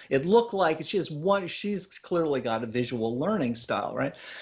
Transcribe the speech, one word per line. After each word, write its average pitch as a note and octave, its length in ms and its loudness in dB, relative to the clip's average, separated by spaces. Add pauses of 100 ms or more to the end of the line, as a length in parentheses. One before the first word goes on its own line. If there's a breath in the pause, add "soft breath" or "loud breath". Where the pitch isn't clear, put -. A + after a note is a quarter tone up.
(100)
it C3+ 160 2
looked A#3 260 6
like. D#3+ 320 2
She G#3 140 -2
has D3+ 120 -2
one, F3+ 360 0
she's G3 400 -4
clearly D#3 560 0
got A2+ 200 0
a A#2+ 40 -6
visual A#2+ 520 -2
learning D3+ 360 0
style," - 400 -2
right? C3 200 -2 (280 loud breath)